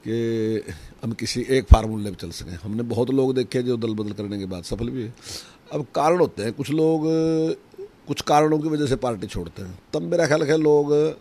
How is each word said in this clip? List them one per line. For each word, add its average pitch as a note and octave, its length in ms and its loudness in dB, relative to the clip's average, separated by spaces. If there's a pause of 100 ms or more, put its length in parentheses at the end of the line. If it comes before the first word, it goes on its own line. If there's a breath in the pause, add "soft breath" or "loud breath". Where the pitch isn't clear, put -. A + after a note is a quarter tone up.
कि A2+ 540 -2 (420 loud breath)
हम A2+ 80 -4
किसी A2+ 380 -6
एक C3 140 2
फार्मूले A2 460 6
पे F#2+ 60 -8
चल E2+ 160 -12
सकें। - 320 -12
हमने G#2+ 200 -6
बहुत A#2 260 -2
लोग C3 260 2
देखे B2+ 280 -2
जो B2 140 0
दल A2+ 160 -4
बदल G#2+ 180 -4
करने G2+ 280 -8
के G2 60 -6
बाद F#2 180 -8
सफल A2 260 -6
भी C3 120 -8
है। A2+ 120 -10 (600 loud breath)
अब D3 220 -6
कारण D#3+ 240 2
होते C3+ 240 2
हैं, A2+ 100 -2
कुछ C#3 160 -6
लोग D#3+ 340 2 (1040)
कुछ C#3+ 140 -6
कारणों D#3 380 4
की D#3 100 -2
वजह D3 160 0
से C3 100 2
पार्टी A2 320 -4
छोड़ते F2 340 -8
हैं, F#2 180 -14 (140)
तब D3+ 80 -2
मेरा E3+ 260 2
ख्याल D3+ 160 2
है D#3 140 2
लोग D3 640 4